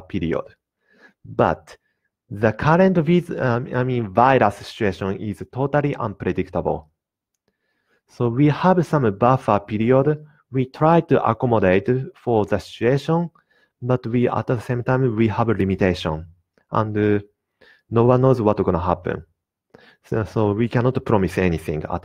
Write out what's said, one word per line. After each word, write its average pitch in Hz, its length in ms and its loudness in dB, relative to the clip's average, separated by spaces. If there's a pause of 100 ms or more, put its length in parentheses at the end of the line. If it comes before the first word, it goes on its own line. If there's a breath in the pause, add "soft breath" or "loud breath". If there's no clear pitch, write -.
period. - 480 -4 (680 soft breath)
But 110 500 -2 (540)
the 107 240 0
current 175 440 2
vis-, 170 400 0
um, 123 360 -2
I 127 100 -2
mean, 123 240 -2
virus 117 500 4
situation 98 600 -4
is 101 340 -8
totally 143 460 -2
unpredictable. 90 920 -4 (1160)
So 120 220 -2
we 135 180 2
have 180 380 2
some 131 320 0
buffer 120 420 2
period. 131 680 0 (240 loud breath)
We 127 180 -2
try 165 340 2
to - 260 2
accommodate 107 640 2 (260)
for 110 300 -2
the 98 140 -2
situation, 151 720 -2 (500)
but 123 260 -2
we, 120 220 0
at - 180 -4
the 123 120 -2
same 120 240 -6
time, 127 340 0
we 113 100 4
have 113 220 0
a 110 40 0
limitation. 92 760 -2 (440)
And, 107 260 -2
uh, 104 220 2 (680 soft breath)
no 113 140 2
one 127 180 4
knows 127 200 4
what's 104 200 0
gonna 90 180 0
happen. 87 440 -4 (800 soft breath)
So, 113 200 -4
so 104 300 -2
we 113 140 -2
cannot 123 380 0
promise 95 320 0
anything 82 520 -2
at 87 160 -6